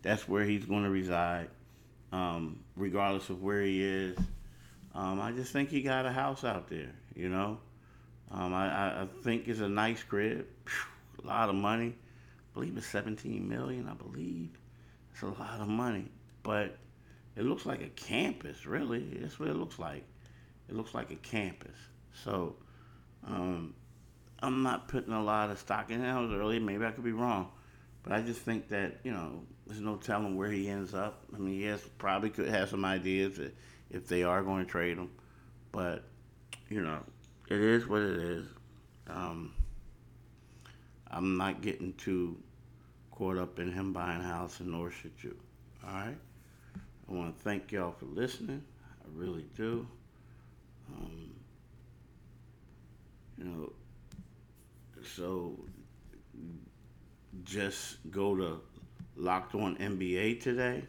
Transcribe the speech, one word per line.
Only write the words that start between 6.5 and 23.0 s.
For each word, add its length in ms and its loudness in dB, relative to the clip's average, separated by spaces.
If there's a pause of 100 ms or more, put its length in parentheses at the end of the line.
there, 260 -6 (220)
you 140 -2
know. 300 2 (720)
Um, 200 0
I, 160 4
I, 360 2
I 40 -4 (160)
think 240 2
it's 120 0
a 100 2
nice 320 4
crib. 460 2 (180)
Phew, 580 -6
a 40 -8
lot 220 4
of 60 6
money. 340 4
I 640 -16
believe 200 -2
it's 120 -4
seventeen 600 -2
million, 400 -2
I 60 -8
believe. 560 -6 (600)
It's 100 -12
a 60 -4
lot 320 -6
of 80 -2
money. 380 2 (360)
But 340 2 (600)
it 80 -2
looks 240 2
like 160 -2
a 60 -8
campus, 760 -2
really. 560 -2
That's 180 -8
what 100 -2
it 60 0
looks 220 -4
like. 260 -6 (640)
It 80 -6
looks 200 -4
like 160 -4
a 40 -8
campus. 600 -4 (480)
So, 320 0 (720)